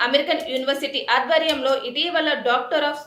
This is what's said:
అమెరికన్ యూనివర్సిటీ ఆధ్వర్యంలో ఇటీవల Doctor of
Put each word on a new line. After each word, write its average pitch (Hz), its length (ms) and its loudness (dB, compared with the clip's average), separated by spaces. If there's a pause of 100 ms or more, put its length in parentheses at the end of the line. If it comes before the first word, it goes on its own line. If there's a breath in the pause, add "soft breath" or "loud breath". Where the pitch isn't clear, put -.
అమెరికన్ 285 480 0
యూనివర్సిటీ 269 600 -2
ఆధ్వర్యంలో 269 760 2
ఇటీవల 311 440 -2
Doctor 269 560 0
of 294 120 -2 (100)